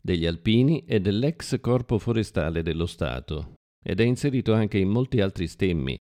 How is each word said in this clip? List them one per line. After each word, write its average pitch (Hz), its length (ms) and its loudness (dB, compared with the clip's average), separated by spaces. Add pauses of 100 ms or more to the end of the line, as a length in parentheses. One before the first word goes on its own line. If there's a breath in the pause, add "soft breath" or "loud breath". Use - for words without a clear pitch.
degli 87 240 0
alpini 113 600 2
e 110 160 0
dell'ex 110 600 -2
corpo 120 380 0
forestale 85 640 -2
dello 82 240 -2
Stato, 76 680 -6 (280)
ed 92 160 -4
è 113 60 4
inserito 123 480 0
anche 110 260 2
in 95 100 2
molti 120 320 0
altri 95 280 -2
stemmi 76 560 -2